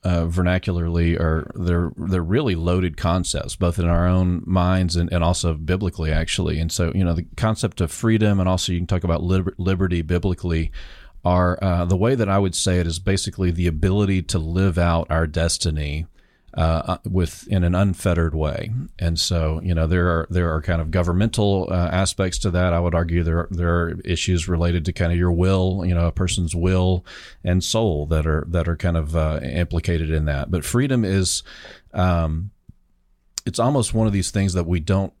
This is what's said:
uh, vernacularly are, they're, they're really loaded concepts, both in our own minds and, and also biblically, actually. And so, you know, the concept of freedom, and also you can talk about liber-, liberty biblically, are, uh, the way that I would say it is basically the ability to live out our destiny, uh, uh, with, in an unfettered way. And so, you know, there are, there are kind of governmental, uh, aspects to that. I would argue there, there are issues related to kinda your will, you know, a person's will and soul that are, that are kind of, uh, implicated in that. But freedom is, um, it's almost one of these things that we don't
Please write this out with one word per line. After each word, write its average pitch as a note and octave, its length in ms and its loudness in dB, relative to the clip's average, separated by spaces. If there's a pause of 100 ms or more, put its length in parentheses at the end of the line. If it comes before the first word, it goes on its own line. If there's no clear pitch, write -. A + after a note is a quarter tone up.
uh, F2 240 2
vernacularly E2+ 920 0
are, D#2+ 360 0
they're, F2 420 0
they're F2+ 260 -2
really G#2 320 0
loaded F2 420 0
concepts, - 580 -2
both F2 240 0
in F2 80 2
our E2+ 200 4
own F2+ 380 2
minds F2+ 500 2
and, E2+ 160 0
and E2+ 120 0
also E2+ 300 0
biblically, D#2+ 580 -2
actually. D#2 480 -2
And E2 120 -2
so, F2 220 0
you F#2+ 100 2
know, E2+ 100 2
the E2 120 -2 (100)
concept A2 460 -2
of - 100 -2
freedom, G#2+ 480 2
and F#2 80 2
also F#2 240 0
you F2 80 0
can F2 80 -4
talk F#2 160 -2
about E2 200 0
liber-, F#2 340 0
liberty F2+ 440 0
biblically, E2+ 680 -2 (520)
are, F2+ 400 2
uh, F2 220 2
the F#2 120 0
way A#2 180 2
that A2 140 0
I G2 100 2
would F#2+ 160 0
say F2+ 240 0
it E2+ 80 0
is E2 120 -4
basically F#2+ 520 -2
the F2 160 0
ability F#2+ 560 2
to F#2 160 -2
live F2 380 0
out E2+ 340 2
our D#2+ 160 0
destiny, D#2 800 -2 (500)
uh, D#2+ 280 2
uh, F2+ 200 -4
with, F#2 420 -2
in F#2 160 2
an F2 120 2
unfettered F2 600 2
way. D#2 360 -4 (280)
And E2 200 0
so, D#2+ 440 0
you F2+ 100 0
know, D#2+ 140 2
there F2+ 220 2
are, E2 200 0
there E2+ 240 0
are D#2 80 -2
kind E2 200 -2
of D#2+ 100 -4
governmental, F#2+ 800 0
uh, F2+ 40 -2
aspects F#2 640 0
to G2 120 0
that. F2+ 220 2
I E2+ 60 2
would F2 160 0
argue E2+ 280 0
there, E2 280 0
there E2+ 220 0
are E2+ 180 0 (120)
issues F2 460 -2
related F2 360 0
to F#2 60 -2
kinda F2 240 0
your F2 160 2
will, F#2 540 2
you F2+ 80 2
know, E2+ 140 2
a D#2+ 40 2
person's F2 420 -2
will F2+ 520 2 (380)
and F2+ 200 2
soul F2+ 440 0
that D#2 200 0
are, D2+ 220 0
that E2+ 180 0
are E2+ 80 0
kind E2+ 220 0
of, D#2 180 -2
uh, D#2 280 0
implicated D#2+ 680 -2
in D#2 160 0
that. C#2+ 260 -2
But D#2+ 140 -2
freedom B2+ 400 0
is, F#2+ 380 0 (500)
um, E2+ 580 0 (960)
it's B2 140 -4
almost B2 340 2
one A2 140 2
of G#2+ 60 2
these F#2+ 180 0
things G2 220 0
that F2 120 0
we E2+ 160 0
don't F#2+ 400 0